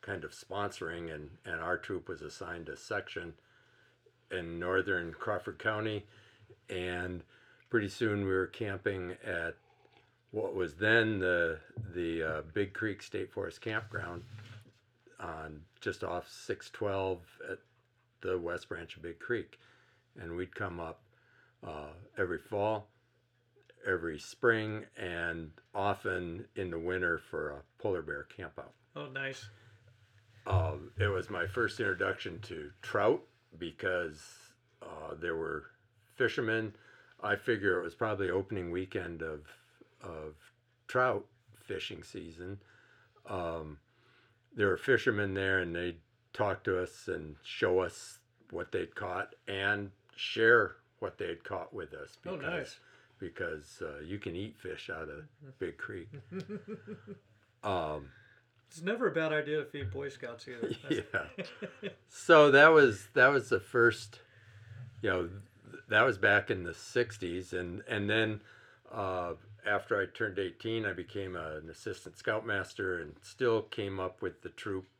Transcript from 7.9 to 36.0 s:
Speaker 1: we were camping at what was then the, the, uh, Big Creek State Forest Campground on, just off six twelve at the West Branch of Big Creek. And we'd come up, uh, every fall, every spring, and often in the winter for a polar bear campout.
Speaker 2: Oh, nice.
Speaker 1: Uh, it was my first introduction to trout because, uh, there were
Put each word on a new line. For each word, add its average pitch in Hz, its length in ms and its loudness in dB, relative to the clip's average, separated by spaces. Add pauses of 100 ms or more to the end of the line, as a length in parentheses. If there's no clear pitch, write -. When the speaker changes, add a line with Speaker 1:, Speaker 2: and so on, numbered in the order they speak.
Speaker 1:
we 95 80 2
were 92 140 2
camping 95 760 -4
at 85 320 -4 (760)
what 104 220 -2
was 87 200 -2
then 110 440 4
the, 85 400 2 (360)
the, 85 280 -2
uh, 78 200 -4 (100)
Big 98 200 -2
Creek 104 300 -4
State 98 300 -8
Forest 92 280 -6
Campground 104 640 -6 (960)
on, 78 440 -10 (180)
just 101 240 -4
off 87 260 -4
six - 400 -8
twelve 95 500 0 (300)
at 92 80 -6 (640)
the 92 180 0
West 85 300 -4
Branch 85 280 -10
of 80 60 -16
Big 85 160 -8
Creek. - 400 -4 (640)
And 85 160 -8
we'd 90 180 -6
come 87 240 -6
up, 82 220 -10 (680)
uh, 76 260 -10 (260)
every 90 200 0
fall, 104 500 -2 (1000)
every 82 320 -2
spring, 107 680 0 (140)
and 85 540 -4 (220)
often 95 720 -2 (100)
in 95 140 -4
the 82 80 -4
winter 87 400 0 (120)
for 76 200 -4
a - 320 -16
polar 90 200 -2
bear 73 240 -8 (100)
campout. - 360 -12 (240)
Speaker 2:
Oh, 147 100 -10
nice. 135 400 -8 (1000)
Speaker 1:
Uh, 92 280 2 (240)
it 104 100 4
was 92 220 0
my 90 160 -2
first 104 340 0
introduction 98 600 -2
to 78 300 -10 (120)
trout 110 400 4 (360)
because, 85 640 -2 (600)
uh, 78 360 -10
there 82 180 -2
were 78 300 -4 (500)